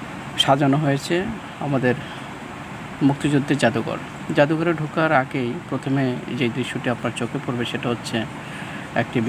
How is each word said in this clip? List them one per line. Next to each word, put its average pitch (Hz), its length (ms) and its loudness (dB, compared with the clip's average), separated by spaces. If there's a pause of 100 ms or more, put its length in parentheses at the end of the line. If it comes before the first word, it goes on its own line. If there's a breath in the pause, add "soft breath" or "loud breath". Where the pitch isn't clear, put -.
(440)
সাজানো 139 340 6
হয়েছে 147 380 2 (500)
আমাদের 127 300 4 (1120 loud breath)
মুক্তিযুদ্ধের 139 560 2
জাদুঘর। 113 360 2 (380)
জাদুঘরে 156 340 4 (100)
ঢোকার 156 300 2 (100)
আগেই 131 280 -2 (200)
প্রথমে 135 340 0 (360)
যে 127 60 2 (100)
দৃশ্যটি 127 400 -4
আপনার 113 240 -2
চোখে 120 260 -2
পড়বে 120 260 -2
সেটা 143 180 -4
হচ্ছে 117 280 -2 (840 loud breath)
একটি 117 280 -2